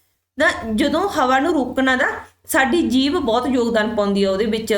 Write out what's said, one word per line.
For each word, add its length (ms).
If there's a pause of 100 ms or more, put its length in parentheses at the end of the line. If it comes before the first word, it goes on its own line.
(400)
ਤਾਂ 340
ਜਦੋਂ 340
ਹਵਾ 300
ਨੂੰ 140
ਰੋਕਣਾ 440
ਦਾ 100 (400)
ਸਾਡੀ 360
ਜੀਭ 340
ਬਹੁਤ 320
ਯੋਗਦਾਨ 480
ਪਾਉਂਦੀ 280
ਆ 60
ਉਹਦੇ 140
ਵਿੱਚ, 340